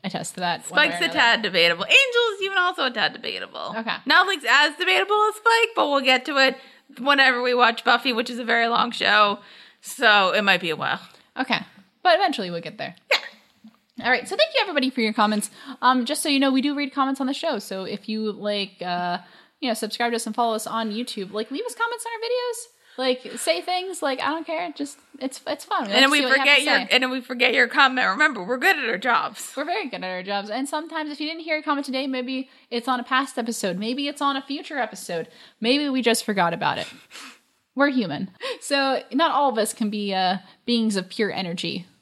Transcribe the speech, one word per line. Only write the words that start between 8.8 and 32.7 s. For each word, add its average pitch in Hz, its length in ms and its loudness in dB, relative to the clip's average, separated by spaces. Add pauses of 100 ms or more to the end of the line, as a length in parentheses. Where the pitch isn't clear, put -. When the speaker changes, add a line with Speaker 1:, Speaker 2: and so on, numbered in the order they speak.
Speaker 2:
show, 208 480 4 (420)
so 208 520 4
it 202 100 2
might 185 180 4
be 175 80 -4
a 156 60 -2
while. 147 240 -4 (400)
Speaker 1:
Okay. 254 200 0 (440)
But 349 120 6
eventually 269 360 -2
we'll 170 100 -6
get 160 160 -14
there. 143 180 -10 (160)
Speaker 2:
Yeah. - 920 -8
Speaker 1:
All 240 60 2
right. 240 160 0
So 381 80 -4
thank 640 180 2
you, 539 80 2
everybody, 294 300 0
for 240 100 -2
your 220 120 2
comments. 214 360 0 (320)
Um, 254 240 4
just 294 160 -4
so 320 80 -2
you 277 100 4
know, 269 120 4
we 262 100 2
do 285 140 0
read 285 180 -4
comments 269 260 0
on 269 80 -2
the 277 60 -2
show. 285 260 -2
So 190 260 -8
if 202 220 -8
you, 220 240 -4
like, 202 420 -4 (120)
uh, 175 340 -2 (400)
you 277 100 -4
know, 220 40 0
subscribe 233 380 -2
to 240 60 -2
us 233 100 -4
and 214 80 -6
follow 233 200 2
us 220 120 -6
on 220 240 -4
YouTube, 208 420 -8
like, 214 180 -6
leave 349 140 -6
us 480 100 -8
comments 466 300 -4
on 466 60 -8
our 453 80 -8
videos. 494 480 -4 (300)
Like, 254 260 -2 (140)
say 339 240 0
things, 359 420 -4
like, 269 180 -2
"I - 80 0
don't 320 160 -4
care." 339 300 -6
Just, - 240 -10 (200)
it's, 269 280 -8
it's - 180 -6
fun. 339 220 -2
We 196 60 -4
Speaker 2:
And - 0 -
Speaker 1:
like 247 80 4
Speaker 2:
then 269 80 6
Speaker 1:
to - 20 2
Speaker 2:
we 302 80 2
Speaker 1:
see 277 60 2
what 254 40 -2
you 269 60 4
have 277 80 2
Speaker 2:
forget 285 160 6
Speaker 1:
to 294 40 0
Speaker 2:
your, 294 120 2
Speaker 1:
say. - 160 0
Speaker 2:
and 254 120 4
then 262 60 -2
we 254 120 -4
forget 247 320 0
your 247 140 4
comment. 262 400 4
Remember, 240 360 0
we're 240 140 -2
good 339 200 4
at 262 100 -4
our 190 120 -2
jobs. 226 580 -2
Speaker 1:
We're 294 80 -4
very 349 240 -4
good 185 140 -8
at 185 80 -6
our 180 100 -6
jobs. 202 300 -6
And 269 180 -4
sometimes 311 420 -6
if 277 80 -12
you 302 80 -4
didn't 330 140 -8
hear 311 160 -2
a 302 60 -6
comment 285 240 -2
today, 262 180 -4
maybe 262 440 -4 (200)
it's 233 180 -4